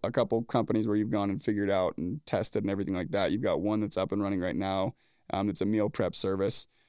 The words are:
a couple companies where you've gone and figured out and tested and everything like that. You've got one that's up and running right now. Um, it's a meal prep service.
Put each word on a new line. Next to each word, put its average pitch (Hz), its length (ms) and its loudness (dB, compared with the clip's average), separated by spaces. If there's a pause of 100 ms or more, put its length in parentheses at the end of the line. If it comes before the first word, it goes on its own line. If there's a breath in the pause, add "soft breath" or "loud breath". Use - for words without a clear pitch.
a 104 40 2
couple 117 340 2
companies 113 440 2
where 104 80 4
you've 107 160 2
gone 101 180 2
and 95 140 -2
figured 101 260 2
out 92 280 2
and 90 280 -4
tested 101 380 0
and 98 80 0
everything 98 240 -2
like 85 160 -4
that. 95 220 2
You've 104 80 0
got 87 180 0
one 107 220 0
that's 104 160 -2
up 95 160 -2
and 101 100 0
running 98 160 -2
right 90 160 -2
now. 95 400 -2 (380)
Um, 101 160 0
it's 92 100 -4
a 95 60 0
meal 104 240 2
prep 92 260 -2
service. 98 520 -2 (220)